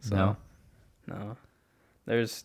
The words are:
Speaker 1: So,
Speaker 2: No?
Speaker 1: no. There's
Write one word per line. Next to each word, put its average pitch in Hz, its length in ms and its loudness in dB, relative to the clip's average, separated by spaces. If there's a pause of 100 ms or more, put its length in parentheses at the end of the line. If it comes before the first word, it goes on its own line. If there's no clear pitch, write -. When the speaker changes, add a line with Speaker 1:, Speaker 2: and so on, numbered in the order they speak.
Speaker 1:
So, 104 140 -2
Speaker 2:
No? 98 220 4 (720)
Speaker 1:
no. 104 300 -8 (680)
There's 113 400 0